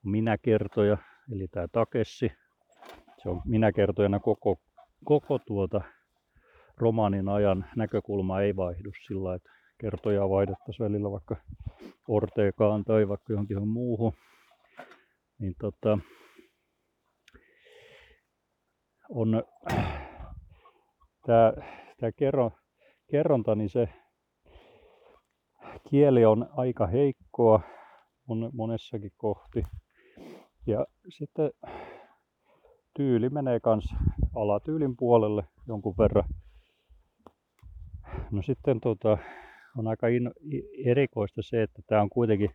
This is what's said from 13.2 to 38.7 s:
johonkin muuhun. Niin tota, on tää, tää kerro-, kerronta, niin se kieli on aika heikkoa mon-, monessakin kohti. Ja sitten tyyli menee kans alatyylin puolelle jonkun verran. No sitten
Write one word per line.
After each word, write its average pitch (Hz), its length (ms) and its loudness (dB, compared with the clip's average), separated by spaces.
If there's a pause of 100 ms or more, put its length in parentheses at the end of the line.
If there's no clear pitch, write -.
johonkin 101 340 -4
muuhun. 113 460 -2 (1300)
Niin 98 200 -6
tota, 107 400 -2 (3000)
on 113 340 0 (1800)
tää, 117 280 6 (460)
tää 113 120 -4
kerro-, 135 400 0 (600)
kerronta, 113 440 2
niin 107 140 -2
se 117 200 0 (2000)
kieli 139 360 6
on 110 260 4
aika 123 360 -2
heikkoa 120 760 2 (680)
mon-, 113 260 -6
monessakin 113 640 -8
kohti. - 460 -6 (1040)
Ja 113 180 -2 (240)
sitten 156 420 -6 (1400)
tyyli 127 340 0
menee 131 300 -2
kans 110 360 0 (400)
alatyylin 120 600 -2
puolelle 110 460 4 (240)
jonkun 104 300 -6
verran. 101 280 4 (2000)
No 101 100 -2
sitten 127 380 -2